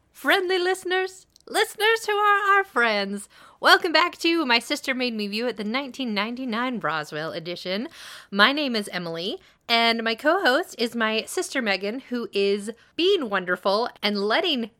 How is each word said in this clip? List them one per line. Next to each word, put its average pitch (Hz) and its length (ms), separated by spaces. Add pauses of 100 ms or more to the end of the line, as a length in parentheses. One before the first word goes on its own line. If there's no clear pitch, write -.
(120)
friendly 370 480
listeners, 370 680 (220)
listeners 440 580
who 427 80
are 403 440
our 392 60
friends. 208 640 (320)
Welcome 349 320
back 320 280
to 330 260
My 240 140
Sister 277 340
Made 247 220
Me 208 100
View 214 220
It, 226 100
the 220 60
nineteen 247 500
ninety-nine 240 680
Roswell 156 500
edition. 180 560 (420)
My 202 220
name 277 240
is 208 140
Emily, 175 500 (280)
and 233 360
my 226 100
co-host 320 640
is 233 180
my 220 280
sister 285 400
Megan, 202 460
who 240 220
is 202 380 (260)
being 339 320
wonderful 190 600 (140)
and 208 160
letting 226 500 (100)